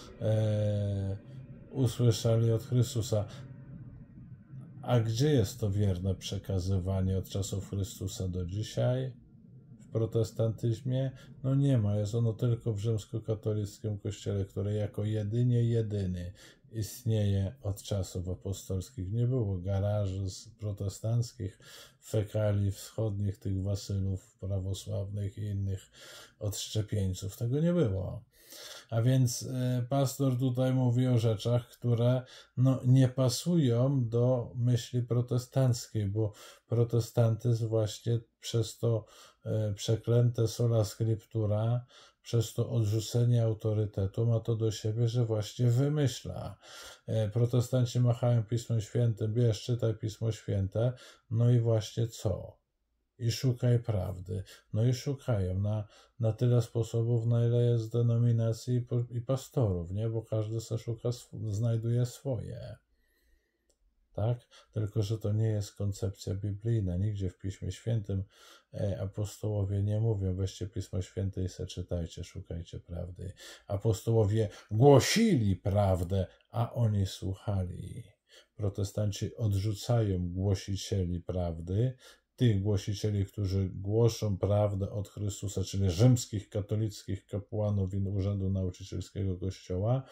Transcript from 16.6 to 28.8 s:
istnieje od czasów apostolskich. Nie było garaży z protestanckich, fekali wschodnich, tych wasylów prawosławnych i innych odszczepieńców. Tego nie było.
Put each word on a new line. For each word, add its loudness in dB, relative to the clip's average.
istnieje 0
od -6
czasów -4
apostolskich. -6
Nie 0
było 0
garaży -2
z -12
protestanckich, -4
fekali 0
wschodnich, -4
tych -4
wasylów -4
prawosławnych -4
i -10
innych -4
odszczepieńców. -4
Tego 0
nie 4
było. 0